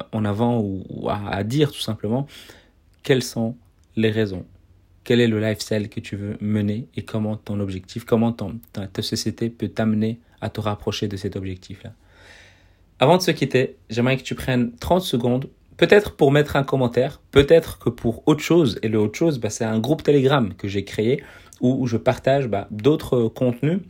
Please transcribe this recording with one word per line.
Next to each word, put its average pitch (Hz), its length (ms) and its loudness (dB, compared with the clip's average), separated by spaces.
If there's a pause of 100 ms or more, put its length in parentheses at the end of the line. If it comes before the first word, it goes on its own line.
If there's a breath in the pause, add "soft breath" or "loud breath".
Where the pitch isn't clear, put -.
(120)
en 107 140 -2
avant 117 340 0
ou, 95 300 -4
ou - 180 -6
à, 101 200 -4
à 98 140 -4
dire 131 300 0
tout - 80 -12
simplement. 113 460 -4 (760 loud breath)
Quelles 127 220 2
sont 117 320 -4 (400)
les 110 140 2
raisons ? 101 340 -2 (580)
Quel 120 180 4
est 117 80 4
le 107 120 0
lifestyle 107 480 -2
que - 120 -12
tu - 160 -10
veux 101 240 -8
mener 104 540 -2
et 104 80 -8
comment 107 340 -4
ton 104 240 -6
objectif, 95 440 -8
comment 117 280 2
ton, 113 260 -10 (140)
ta, 110 140 -8
ta - 160 -8
société - 460 -4
peut 110 200 -6
t'amener 110 520 -2 (220 soft breath)
à 101 80 -6
te - 100 -8
rapprocher 104 480 -4
de 98 80 -8
cet 95 200 -6
objectif-là ? 95 560 -12 (1040 soft breath)
Avant 160 200 6
de 185 40 -6
se - 80 0
quitter, - 460 0 (140)
j'aimerais 120 260 0
que 135 60 -8
tu - 120 -8
prennes 123 460 -2
trente 185 220 2
secondes, 127 480 -2 (260)
peut-être 202 400 4
pour 139 160 6
mettre 147 240 2
un 139 80 2
commentaire, 131 560 0 (100)
peut-être 160 480 4
que - 120 -2
pour - 360 -4
autre 151 160 4
chose. 160 400 2
Et 113 60 0
le 107 100 2
autre 107 200 0
chose, 165 200 0
bah, 107 120 -4
c'est - 160 -4
un 110 120 0
groupe 135 240 0
Telegram 135 520 2
que - 120 -10
j'ai 98 180 -4
créé 117 380 -2 (380 loud breath)
où, 131 220 2
où 127 40 0
je 113 100 0
partage, 131 520 0
bah, 101 220 -4
d'autres 120 580 2
contenus, 139 600 -2